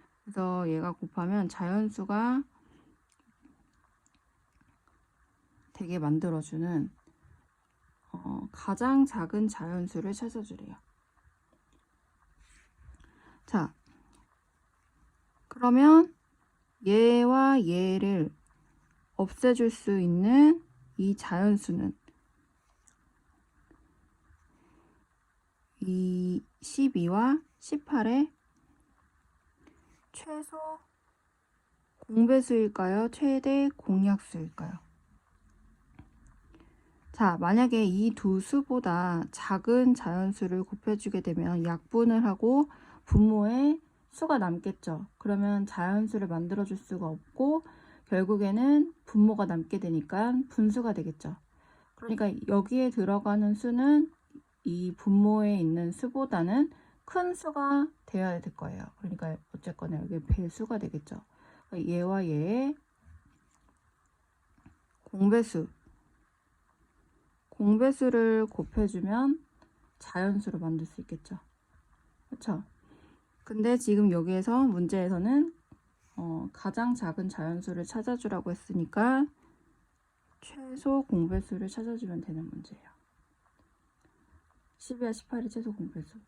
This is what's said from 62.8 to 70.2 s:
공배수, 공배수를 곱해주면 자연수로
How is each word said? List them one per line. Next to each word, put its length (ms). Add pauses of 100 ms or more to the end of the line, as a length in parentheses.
공배수, 640 (1800)
공배수를 1000
곱해주면 960 (540)
자연수로 600